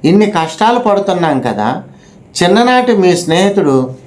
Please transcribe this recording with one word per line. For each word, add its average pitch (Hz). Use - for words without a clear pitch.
ఇన్ని 196
కష్టాలు 208
పడుతున్నాం 190
కదా, 117
చిన్ననాటి 240
మీ 180
స్నేహితుడు 160